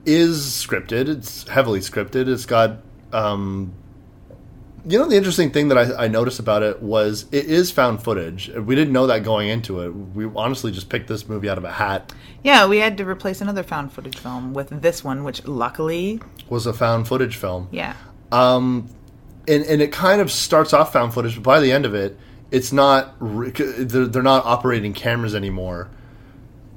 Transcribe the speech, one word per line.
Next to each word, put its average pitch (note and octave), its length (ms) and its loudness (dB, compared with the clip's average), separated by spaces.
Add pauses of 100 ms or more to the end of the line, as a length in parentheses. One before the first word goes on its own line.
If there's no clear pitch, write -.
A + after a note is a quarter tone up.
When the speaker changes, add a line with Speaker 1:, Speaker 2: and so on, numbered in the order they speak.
Speaker 1:
is E3 400 4
scripted. A#2+ 640 -4
It's - 380 -8
heavily A#2 320 2
scripted. A#2 480 -2
It's B2+ 180 -2
got, A2+ 360 2 (300)
um, G2 640 -4 (1120)
you F#3+ 140 4
know, D#4+ 80 2
the A#3+ 80 4
interesting F3+ 340 2
thing D3 200 2
that C3 100 6
I, A#2+ 260 2
I - 40 2
noticed A2+ 300 0
about G#2+ 220 2
it G#2+ 220 -2
was G#2+ 480 0
it C#3+ 140 0
is F3 260 2
found A#2+ 320 0
footage. F#2 500 -6
We A#2 220 -2
didn't D3 180 2
know B2+ 140 4
that A2 160 2
going G#2 240 0
into A2 320 -4
it. F2 100 -6
We G2 360 -10 (100)
honestly A#2+ 360 -4
just F#2 180 -10
picked - 180 -6
this A2 200 -8
movie G#2 220 -6
out F#2+ 80 -4
of F2+ 60 -8
a F2 80 -10
hat. G2 420 -4 (300)
Speaker 2:
Yeah, B3+ 240 6
we G#3 100 2
had G#3+ 200 0
to G3 80 -6
replace F#3+ 360 -6
another G3+ 220 -4
found D3 300 -8
footage C3 260 -14
film B2+ 340 -10
with C#3 280 -8
this E3 220 0
one, C3+ 200 -6
which C3+ 240 -10
luckily D#3+ 760 -4 (280)
Speaker 1:
was A#2 180 -4
a G#2+ 60 -2
found A#2 340 0
footage B2+ 300 -2
film. F2+ 340 -6
Speaker 2:
Yeah. - 240 -8 (360)
Speaker 1:
Um, B2+ 580 2 (580)
and, D3+ 180 4
and D3+ 160 4
it D3 100 2
kind F#3 300 4
of E3 100 0
starts - 400 2
off D#3 220 6
found A#2+ 220 0
footage, A#2 200 -2
but A2 80 -12
by C3+ 180 6
the C3 100 4
end C#3 140 2
of G#2 100 -2
it, G2 200 -4 (360)
it's B2+ 200 0
not C3+ 480 4
re-, A#2 320 -6
they're, B2+ 540 -2
they're B2 160 -2
not C3 240 4
operating A#2 480 0
cameras A#2 400 -4
anymore. F#2 560 -6 (880)